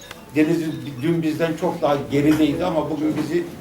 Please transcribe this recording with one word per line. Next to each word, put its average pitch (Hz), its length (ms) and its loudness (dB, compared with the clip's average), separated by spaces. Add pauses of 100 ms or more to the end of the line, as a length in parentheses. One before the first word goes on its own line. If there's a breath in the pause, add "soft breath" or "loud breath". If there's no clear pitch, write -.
(360 loud breath)
Denizli 160 300 2 (360)
dün 165 220 2
bizden 156 380 0
çok 180 200 -2
daha 147 160 2 (140)
gerideydi 143 540 4
ama 151 240 0
bugün 156 280 0
bizi 156 260 0 (180)